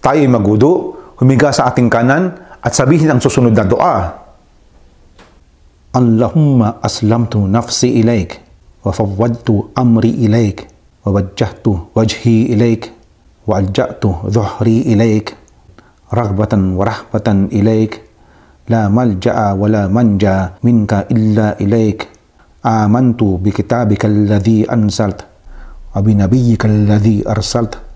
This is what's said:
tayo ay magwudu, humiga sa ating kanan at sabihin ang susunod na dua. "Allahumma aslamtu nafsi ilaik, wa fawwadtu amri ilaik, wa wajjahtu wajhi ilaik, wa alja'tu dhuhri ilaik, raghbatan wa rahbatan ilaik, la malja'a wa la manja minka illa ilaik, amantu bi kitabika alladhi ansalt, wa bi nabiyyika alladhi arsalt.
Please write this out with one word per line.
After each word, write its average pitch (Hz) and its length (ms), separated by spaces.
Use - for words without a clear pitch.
tayo 139 160
ay 143 80
magwudu, 117 720
humiga 135 320
sa 123 160
ating 123 160
kanan 135 480
at - 160
sabihin 151 340
ang 127 140
susunod 120 320
na 110 80
dua. 104 560
"Allahumma 120 880
aslamtu 110 640
nafsi 117 580
ilaik, 110 380
wa 98 80
fawwadtu 107 800
amri 113 400
ilaik, 107 400
wa 101 80
wajjahtu - 800
wajhi 113 560
ilaik, 113 400
wa 98 160
alja'tu 95 680
dhuhri 113 640
ilaik, 107 420
raghbatan 101 640
wa 95 100
rahbatan 104 680
ilaik, 110 520
la 110 200
malja'a 107 640
wa 98 160
la 104 160
manja 95 800
minka 107 440
illa 110 520
ilaik, 107 480
amantu 110 720
bi 95 160
kitabika 107 560
alladhi 104 560
ansalt, 104 560
wa 101 80
bi 107 160
nabiyyika 113 480
alladhi 107 560
arsalt. 107 560